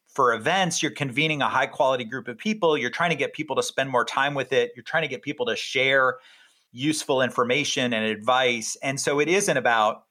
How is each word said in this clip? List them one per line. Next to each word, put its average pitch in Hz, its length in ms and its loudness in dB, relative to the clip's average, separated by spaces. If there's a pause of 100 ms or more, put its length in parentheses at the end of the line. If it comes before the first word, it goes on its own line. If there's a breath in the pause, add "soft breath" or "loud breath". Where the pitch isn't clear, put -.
for 123 260 2
events, 165 480 0
you're 147 100 -2
convening 143 480 -2
a 120 80 2
high 127 180 2
quality 131 380 0
group 117 220 -10
of 120 100 -10
people. 196 400 0
You're 120 140 -2
trying 170 200 0
to 156 60 0
get 127 160 -2
people 151 240 -6
to 123 60 4
spend 135 260 -4
more 120 160 2
time 139 300 0
with 135 180 -4
it. 120 220 2
You're 120 80 -18
trying 160 200 -2
to 151 60 -2
get 127 140 -8
people 139 240 -6
to 113 100 0
share 131 600 2 (560 loud breath)
useful 139 500 0
information 127 720 0
and 110 120 0
advice. 117 760 0
And 139 180 -4
so 143 200 0
it 151 80 2
isn't 185 280 2
about 117 540 2